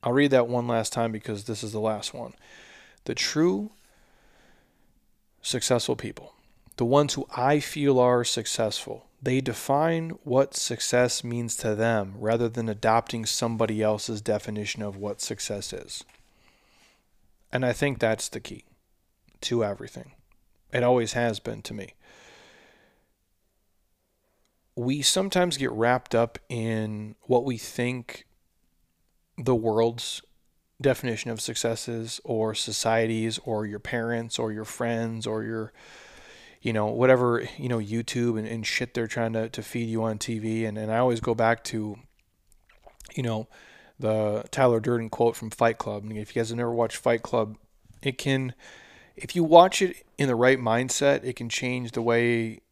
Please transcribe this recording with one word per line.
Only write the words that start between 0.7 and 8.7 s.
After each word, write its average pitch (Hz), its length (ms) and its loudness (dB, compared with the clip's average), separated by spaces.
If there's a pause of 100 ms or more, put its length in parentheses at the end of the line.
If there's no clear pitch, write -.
time 113 180 0
because 104 340 -8
this 110 200 -6
is 104 80 -8
the 110 80 -4
last 107 340 -2
one. 123 200 -12 (680)
The 120 120 -6
true 190 560 0 (1700)
successful - 560 0
people, - 380 -12 (420)
the 127 80 0
ones 139 300 4
who 139 120 -6 (100)
I 143 240 4
feel 139 400 2
are 123 240 4
successful, - 840 -4 (140)